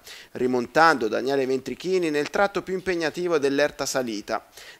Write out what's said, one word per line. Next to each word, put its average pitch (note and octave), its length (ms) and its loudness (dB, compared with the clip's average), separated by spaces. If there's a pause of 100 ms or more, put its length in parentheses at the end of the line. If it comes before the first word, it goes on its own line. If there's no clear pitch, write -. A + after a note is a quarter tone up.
(340)
rimontando B2+ 760 4
Daniele B2 400 0
Ventrichini D#3 640 -2
nel D3 180 -2
tratto G3+ 320 0
più F#3 120 -8
impegnativo E3+ 680 -2
dell'erta C#3+ 460 0
salita, A2+ 600 -4 (340)